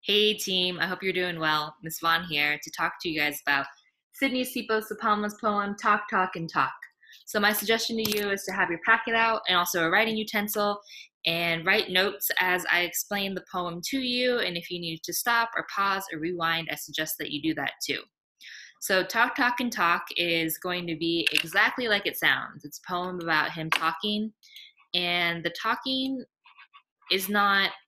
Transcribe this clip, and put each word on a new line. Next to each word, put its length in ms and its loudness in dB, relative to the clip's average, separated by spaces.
Hey 300 4
team, 460 -2
I 80 0
hope 120 -6
you're 120 -2
doing 260 -2
well. 420 0
Miss 200 -10
Vaughn 240 2
here 360 0
to 120 -12
talk 280 -2
to 80 -4
you 120 -2
guys 260 0
about 200 2
Sydney 300 0
Sipo 380 -2
Sapalma's 580 0
poem, 400 0
Talk, 300 2
Talk, 240 2
and 180 -6
Talk. 200 2
So 140 -2
my 140 4
suggestion 500 0
to 160 2
you 120 0
is 120 0
to 100 -6
have 160 2
your 160 -2
packet 300 4
out 320 2
and 100 4
also 280 2
a 60 2
writing 260 4
utensil 640 0
and 400 0
write 260 2
notes 500 2
as 280 2
I 120 4
explain 520 -2
the 200 -6
poem 280 -4
to 100 0
you. 400 2
And 160 -2
if 160 -6
you 80 -4
need 240 -6
to 80 -8
stop 440 2
or 160 -2
pause 400 0
or 60 -6
rewind, 540 0
I 20 -2
suggest 460 -6
that 100 -6
you 100 -4
do 140 0
that 200 -4
too. 140 -2
So 240 2
Talk, 320 0
Talk, 240 2
and 100 0
Talk 320 2
is 420 0
going 300 -4
to 80 -2
be 340 0
exactly 560 0
like 220 2
it 100 -6
sounds. 460 0
It's 160 -14
a 120 -8
poem 280 -4
about 320 0
him 180 -4
talking, 640 0
and 500 2
the 180 0
talking 600 -2
is 160 -2
not 420 4